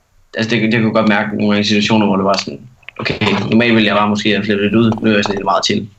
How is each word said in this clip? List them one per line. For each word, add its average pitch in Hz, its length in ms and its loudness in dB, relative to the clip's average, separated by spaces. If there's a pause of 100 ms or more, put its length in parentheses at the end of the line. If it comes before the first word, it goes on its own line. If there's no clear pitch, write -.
(380)
altså, 113 180 -2
det, 107 60 0
det 110 120 0
kunne 113 120 2
jeg 104 80 0
godt 110 160 2
mærke 104 200 0
nogle 104 180 -2
gange 104 140 2
i - 20 0
situationer, 104 420 2
hvor 98 100 2
det 98 100 0
var 98 120 2
sådan, - 320 -10 (300)
okay, - 200 -6 (300)
normalt 113 260 2
ville 107 120 2
jeg 101 80 0
bare 104 140 2
måske 104 220 -2
have 101 120 0
flippet 101 220 -2
lidt 104 100 0
ud, 113 160 4 (100)
nu 113 100 0
er 104 40 2
jeg 101 80 2
sådan 101 120 -2
lidt 98 100 -6
meget 95 200 0
chill. 104 340 -4